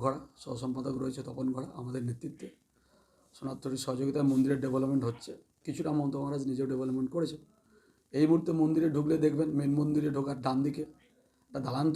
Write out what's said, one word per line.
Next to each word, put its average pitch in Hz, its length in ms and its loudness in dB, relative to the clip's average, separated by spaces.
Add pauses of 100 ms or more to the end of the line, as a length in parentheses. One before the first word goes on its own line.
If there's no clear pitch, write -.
ঘোড়া, 135 160 0 (160)
সহ 131 200 -10
সম্পাদক 127 420 -4
রয়েছে 131 260 -6
তপন 127 300 -2
ঘোড়া, 131 220 -6
আমাদের 123 340 -6
নেতৃত্বে - 380 -8 (880)
সোনারতরীর 135 520 -6
সহযোগিতায় 139 460 0
মন্দিরের 131 300 4
ডেভেলপমেন্ট 131 480 2
হচ্ছে। - 220 -8 (340)
কিছুটা 156 260 -4
মমতা 143 280 0
মহারাজ 139 280 -4
নিজেও 131 260 -2
ডেভেলপমেন্ট 131 420 -2
করেছেন। 160 260 -2 (680)
এই 143 180 4
মুহূর্তে 165 220 4
মন্দিরে 160 440 4
ঢুকলে 151 200 2 (100)
দেখবেন 151 240 2 (100)
মেন 139 200 2
মন্দিরে 151 380 2
ঢোকার 139 280 -4
ডান 131 180 2
দিকে 147 180 -2 (680)
একটা 139 120 -6
দালান 135 360 0